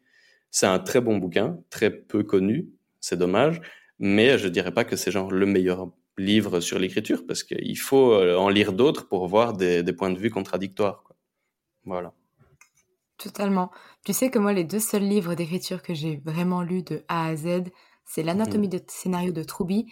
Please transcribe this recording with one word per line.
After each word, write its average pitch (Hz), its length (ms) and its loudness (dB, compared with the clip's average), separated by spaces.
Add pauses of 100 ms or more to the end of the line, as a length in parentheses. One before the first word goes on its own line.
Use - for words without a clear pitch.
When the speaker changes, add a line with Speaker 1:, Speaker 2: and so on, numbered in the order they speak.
(520)
Speaker 1:
C'est - 160 2
un 92 120 4
très 120 220 0
bon 110 160 0
bouquin, 98 400 -2 (120)
très 107 200 0
peu - 340 -2
connu, 101 460 0 (300)
c'est - 180 -4
dommage, 139 440 2 (360)
mais 107 400 4
je 95 120 -2
dirais 90 240 -2
pas 113 100 2
que - 140 -6
c'est - 120 -4
genre 95 220 -2
le 95 160 2
meilleur 92 420 0 (300)
livre 95 400 2
sur - 200 -4
l'écriture, - 460 -2
parce - 180 -6
qu'il - 340 -8
faut, 131 340 6
euh, 90 240 6
en 95 140 4
lire 101 240 4
d'autres 127 340 2
pour 92 200 -2
voir 110 260 2
des, 90 280 2
des 90 120 -2
points 95 180 -2
de 90 80 -4
vue 110 100 -2
contradictoires, 95 760 -4
quoi. - 120 -20 (680)
Voilà. 90 280 -8 (1040)
Speaker 2:
Totalement. 196 540 -2 (340)
Tu 202 80 -2
sais 254 160 0
que 254 80 0
moi, 202 160 2
les 185 100 0
deux 180 160 -4
seuls 214 280 -2
livres 196 260 0
d'écriture 175 480 -6
que 180 120 -8
j'ai 151 300 -6
vraiment 180 380 -2
lus 175 220 -4
de 151 240 -8
A 165 200 -2
à 160 80 -2
Z, 175 280 -2 (420)
c'est - 180 -6
L'anatomie 202 440 0
Speaker 1:
Mhm. 175 60 -6
Speaker 2:
de 180 140 -4
scénario 180 440 -4
de 160 120 -6
Troubi 196 480 -2